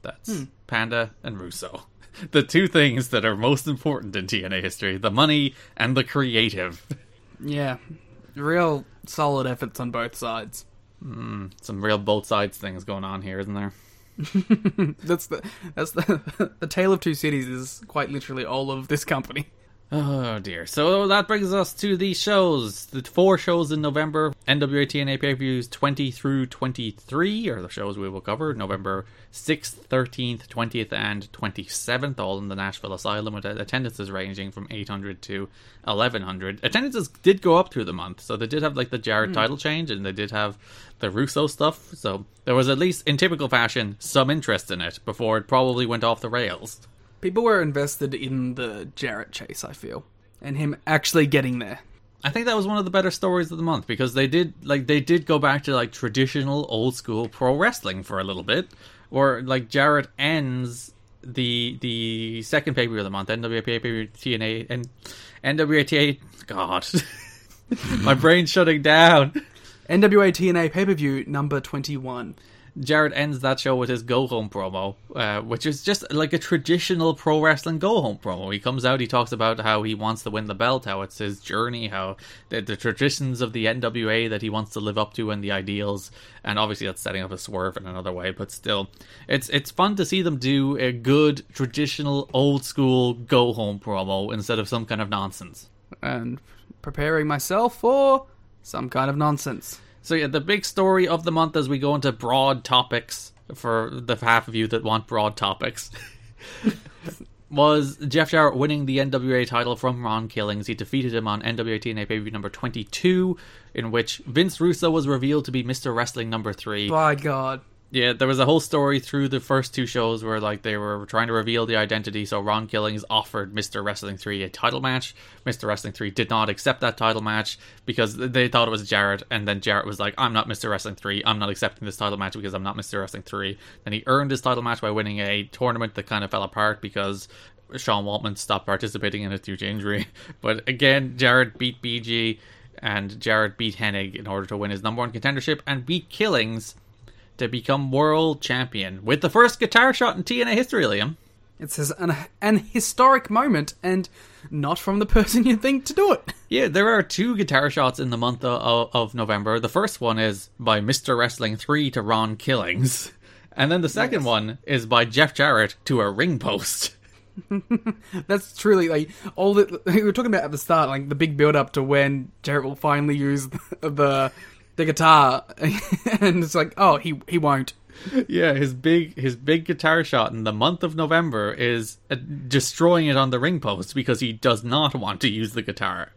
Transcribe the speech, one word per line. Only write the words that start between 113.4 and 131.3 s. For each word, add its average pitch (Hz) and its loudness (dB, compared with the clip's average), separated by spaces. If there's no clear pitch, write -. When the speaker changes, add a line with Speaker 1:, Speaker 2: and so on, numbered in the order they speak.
Speaker 1:
in 113 -4
which 117 0
Vince 151 0
Russo 170 2
was 160 0
revealed 143 0
to 131 -8
be 123 -2
Mister 127 -4
Wrestling 117 -2
number 110 -4
three. 104 -4
Speaker 2:
By 156 4
God. 135 -4
Speaker 1:
Yeah, 123 2
there 131 2
was 131 2
a 131 6
whole 156 6
story 143 2
through 139 -2
the 131 -2
first 131 0
two 127 -2
shows 113 -2
where, 110 -2
like, 104 -4
they 107 -2
were 104 -6
trying 113 0
to 117 -2
reveal 113 0
the 113 0
identity, 107 -2
so 101 -4
Ron 107 -2
Killings 107 -4
offered 104 -2
Mister 104 -6
Wrestling 101 -6
three 101 -6
a 92 -8
title 120 -2
match. 127 -4
Mister 120 -6
Wrestling 104 -4
three 104 -6
did 95 -2
not 110 0
accept 127 -2
that 120 -2
title 110 2
match 107 -2
because 113 -2
th-, 127 -4
they 127 2
thought 117 4
it 110 -2
was 104 -6
Jarrett, 101 2
and 104 -4
then 101 -2
Jarrett 101 0
was 101 -8
like, 101 -4
"I'm 120 0
not 110 0
Mister 113 -6
Wrestling 101 -4
three, 101 -4
I'm 107 2